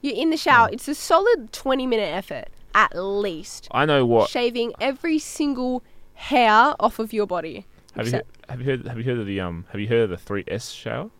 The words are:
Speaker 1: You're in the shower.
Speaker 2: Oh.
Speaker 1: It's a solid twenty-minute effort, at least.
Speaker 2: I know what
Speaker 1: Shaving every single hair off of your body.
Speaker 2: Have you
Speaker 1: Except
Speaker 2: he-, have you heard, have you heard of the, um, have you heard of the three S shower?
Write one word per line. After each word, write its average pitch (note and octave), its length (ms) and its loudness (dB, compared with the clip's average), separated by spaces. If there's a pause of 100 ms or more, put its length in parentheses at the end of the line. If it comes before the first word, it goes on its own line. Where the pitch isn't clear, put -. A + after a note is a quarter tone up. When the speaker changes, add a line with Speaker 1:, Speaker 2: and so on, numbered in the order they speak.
Speaker 1:
You're C4+ 160 -4
in D#4+ 140 0
the D#4+ 60 0
shower. B3+ 340 6
Speaker 2:
Oh. - 20 -6
Speaker 1:
It's - 160 -10
a D4 60 -4
solid F4+ 580 2
twenty-minute C4 500 -2 (120)
effort, E3+ 340 -8 (260)
at G#3 200 4
least. G3 760 -6
Speaker 2:
I C#3 120 4
know C#3+ 220 4
what A#2 240 4
Speaker 1:
Shaving A#3+ 500 -2
every C#4 380 -2
single B3+ 640 -4 (320)
hair A#3+ 680 4
off A3 180 0
of A3+ 140 -6
your G#3 140 -2
body. E3 400 -8 (300)
Speaker 2:
Have A2+ 100 -4
you A#2 120 -2
Speaker 1:
Except - 100 -8 (180)
Speaker 2:
he-, - 60 -16
have B2+ 80 -10
you B2+ 60 -4
heard, C3 200 -2
have A#2+ 120 -8
you A2+ 60 -6
heard B2 140 -2
of G#2+ 80 -4
the, G2 140 -4
um, F2 300 -6
have G2 100 -8
you G#2 80 -4
heard A#2 160 4
of G2+ 60 -2
the E2+ 60 -6
three - 320 -8
S G#2+ 220 -8
shower? B2+ 500 -8